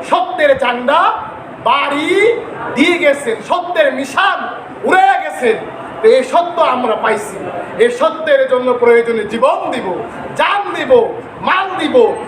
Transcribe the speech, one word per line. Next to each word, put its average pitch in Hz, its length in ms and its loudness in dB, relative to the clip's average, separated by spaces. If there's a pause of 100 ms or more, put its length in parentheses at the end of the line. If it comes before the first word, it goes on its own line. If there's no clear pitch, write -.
(100)
সত্যের 311 420 2 (100)
ঝান্ডা 247 380 0 (680)
বাড়ি 285 400 0 (680)
দিয়ে 349 280 4
গেছেন, 277 320 2 (140)
সত্যের 349 380 0 (100)
নিশান 359 400 -2 (500)
উড়ে 370 160 4 (200)
গেছেন। 254 320 0 (440)
তো 220 60 4 (100)
এই 254 160 2
সত্য 349 240 2 (180)
আমরা 247 200 -2 (100)
পাইছি, 214 320 -2 (460)
এই 240 80 4 (100)
সত্যের 311 420 2 (100)
জন্য 254 160 0 (140)
প্রয়োজনে 233 500 4
জীবন 277 260 2 (160)
দিব, 220 120 -6 (540)
জান 381 200 0 (160)
দিব, 269 160 0 (560)
মাল 381 180 0 (140)
দিব 262 160 0 (320)